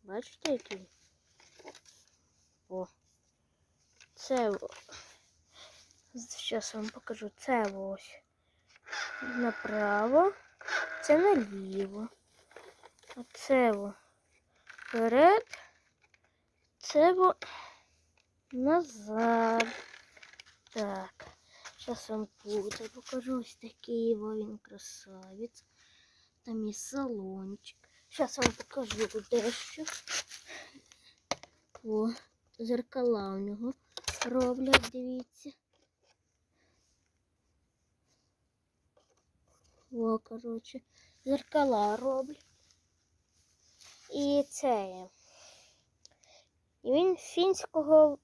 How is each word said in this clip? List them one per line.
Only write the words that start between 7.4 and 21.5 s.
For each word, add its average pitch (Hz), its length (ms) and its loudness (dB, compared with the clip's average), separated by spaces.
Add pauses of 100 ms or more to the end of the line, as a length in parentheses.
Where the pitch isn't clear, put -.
ось 196 600 -8 (1000)
направо, 233 1080 2 (720)
це 302 160 6
наліво. 202 920 2 (1080)
А 247 40 -14 (120)
це 247 400 4
во 202 220 -4 (680)
вперед, 262 960 4 (1200)
це 320 340 6
во 370 220 6 (1160)
назад. 233 1120 2 (1080)
Так, 196 600 -8 (500)